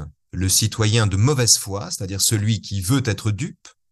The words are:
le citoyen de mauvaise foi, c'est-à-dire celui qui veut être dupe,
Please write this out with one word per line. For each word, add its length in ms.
le 180
citoyen 580
de 100
mauvaise 420
foi, 320
c'est-à-dire 300
celui 400
qui 200
veut 240
être 260
dupe, 380